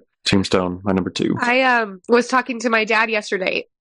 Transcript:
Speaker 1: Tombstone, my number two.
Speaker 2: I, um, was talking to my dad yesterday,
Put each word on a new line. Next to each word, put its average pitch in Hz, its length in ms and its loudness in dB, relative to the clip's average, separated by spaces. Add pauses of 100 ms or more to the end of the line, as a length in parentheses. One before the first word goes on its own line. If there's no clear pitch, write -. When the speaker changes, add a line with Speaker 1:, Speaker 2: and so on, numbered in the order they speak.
(260)
Speaker 1:
Tombstone, 92 580 0
my 101 100 0
number 92 160 0
two. - 300 -2
Speaker 2:
I, 247 220 0
um, 226 480 0
was 240 180 4
talking 247 340 -2
to 240 80 -2
my 220 140 2
dad 220 260 0
yesterday, 208 580 -4 (140)